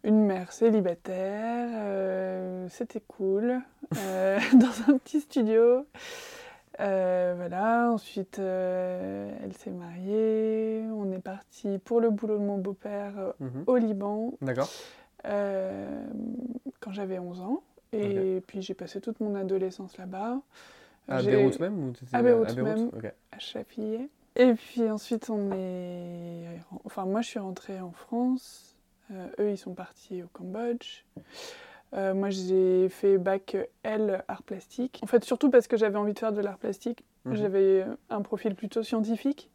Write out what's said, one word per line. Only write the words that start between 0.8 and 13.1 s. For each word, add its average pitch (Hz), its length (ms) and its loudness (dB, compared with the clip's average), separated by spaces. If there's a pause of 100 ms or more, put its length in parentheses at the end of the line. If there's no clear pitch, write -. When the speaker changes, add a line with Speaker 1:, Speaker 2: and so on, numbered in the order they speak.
Speaker 1:
euh, 185 960 -4
c'était - 360 -8
cool, 214 540 0 (360)
euh, 190 500 2
<laughs> - 80 4
dans 240 400 8
un 262 40 4
petit - 220 -2
studio. 240 680 4 (920)
Euh, 185 560 2
voilà, 214 560 2
ensuite, - 480 -6
euh, 185 920 -2 (100)
elle 196 100 -8
s'est - 180 -12
mariée, 220 1120 -2 (100)
on 208 200 -4
est 185 100 -6
parti 196 560 -6
pour 233 220 2
le 226 100 4
boulot 214 280 -2
de 202 60 0
mon 202 140 -2
beau-père, 202 600 -6